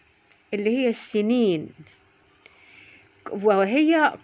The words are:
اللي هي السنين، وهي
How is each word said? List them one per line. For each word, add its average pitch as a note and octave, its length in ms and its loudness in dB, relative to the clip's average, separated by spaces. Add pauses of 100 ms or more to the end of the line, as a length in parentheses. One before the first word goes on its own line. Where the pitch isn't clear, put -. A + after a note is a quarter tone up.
(540)
اللي G#3 240 0
هي B3+ 100 0
السنين، G#3+ 800 0 (1600)
وهي A3+ 840 2 (120)